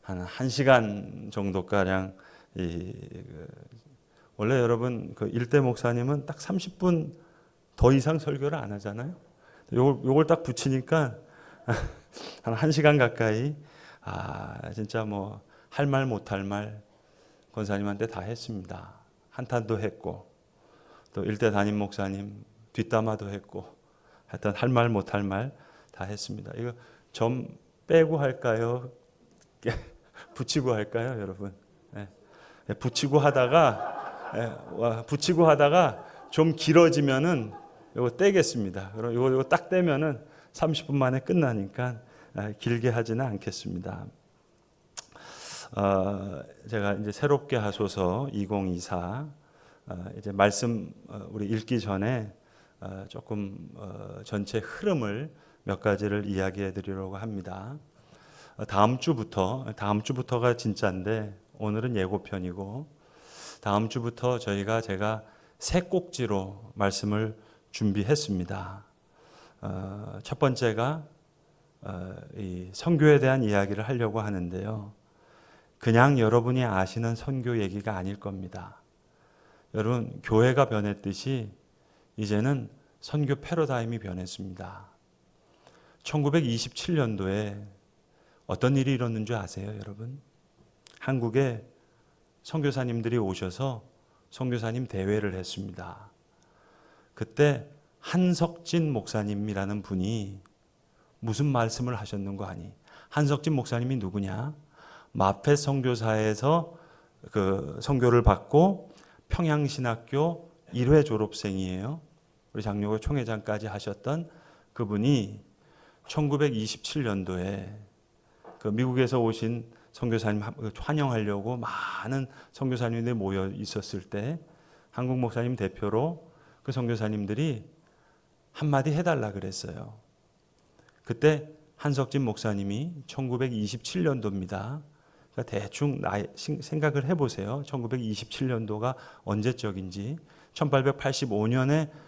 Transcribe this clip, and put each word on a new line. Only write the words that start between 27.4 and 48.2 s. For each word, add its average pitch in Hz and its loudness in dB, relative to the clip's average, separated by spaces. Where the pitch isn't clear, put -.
빼고 160 6
할까요? 123 0
<laughs> - -8
붙이고 127 0
할까요, 113 -2
여러분? 95 -8
예. 101 -10
예, 107 -4
붙이고 143 2
하다가, 135 4
예, - -6
와, 113 0
붙이고 160 4
하다가 143 4
좀 160 4
길어지면은 147 6
요거 123 0
떼겠습니다. 104 2
그럼 117 -4
요거, 131 4
요거 131 4
딱 - 2
떼면은 156 2
삼십 156 0
분 139 0
만에 131 2
끝나니까, 123 0
아, 104 -4
길게 117 0
하지는 113 0
않겠습니다. 95 -8
어, 98 0
제가 101 0
이제 104 -4
새롭게 143 2
하소서 104 0